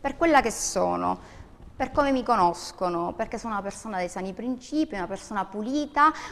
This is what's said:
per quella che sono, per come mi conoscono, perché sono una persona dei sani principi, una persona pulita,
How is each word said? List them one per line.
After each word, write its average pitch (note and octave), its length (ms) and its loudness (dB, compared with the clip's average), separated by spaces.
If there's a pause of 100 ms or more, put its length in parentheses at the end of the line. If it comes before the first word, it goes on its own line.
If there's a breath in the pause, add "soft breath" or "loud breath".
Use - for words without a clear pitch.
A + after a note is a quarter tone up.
per C#4 160 -4
quella D#4+ 240 6
che A3+ 120 2
sono, F#2 640 0 (560 loud breath)
per C4 180 -4
come C#4+ 200 4
mi B3+ 120 2
conoscono, F3+ 920 2
perché A3+ 220 -6
sono A3+ 160 -6
una G3+ 80 -2
persona G3 360 -6
dei F3+ 100 -2
sani F#3 240 -6
principi, B3+ 640 -4
una F#3 120 -4
persona G3 380 -4
pulita, D4 680 2 (200 loud breath)